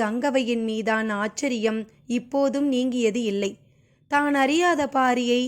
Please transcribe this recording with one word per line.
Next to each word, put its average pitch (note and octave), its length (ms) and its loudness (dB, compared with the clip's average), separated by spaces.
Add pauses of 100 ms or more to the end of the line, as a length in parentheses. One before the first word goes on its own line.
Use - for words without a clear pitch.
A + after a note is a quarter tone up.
அங்கவையின் A#3+ 640 0
மீதான A3 500 -2
ஆச்சரியம் A3 640 -2 (280)
இப்போதும் C#4 640 0
நீங்கியது B3 540 0
இல்லை. G3+ 300 -2 (580)
தான் C#4+ 240 2
அறியாத D4+ 520 2
பாரியை B3 600 2